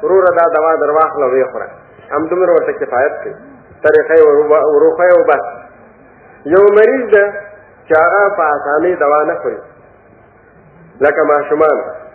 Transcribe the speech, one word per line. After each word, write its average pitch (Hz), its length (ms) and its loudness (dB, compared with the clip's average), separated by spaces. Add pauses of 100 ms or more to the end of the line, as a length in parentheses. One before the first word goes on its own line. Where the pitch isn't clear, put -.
«وروره، 180 360 2
دا 170 160 2
دوا 160 220 0
در 151 140 -2
واخله، 147 360 -2
ویې 131 240 0
خوره.» 104 180 -12 (420)
همدومره 170 440 -2
ورته 151 180 0
کفایت 135 400 -4 (100)
کوي. 101 120 -14 (480)
طریقه 156 340 2
یې 156 100 6
ور 147 100 4
وب-، 147 380 2
ور 143 80 2
وښیه 175 340 2
او 165 80 4
بس. 147 200 0 (1000)
یو 180 200 4 (140)
مریض 247 320 2
ده 202 140 4 (640)
چې 160 160 -2
هغه 185 340 0
په 170 60 -2
اسانۍ 147 580 -2
دوا 147 240 0
نه 170 100 -4
خوري، - 260 -10 (1400)
لکه 151 240 0
ماشومان. 147 540 0 (360)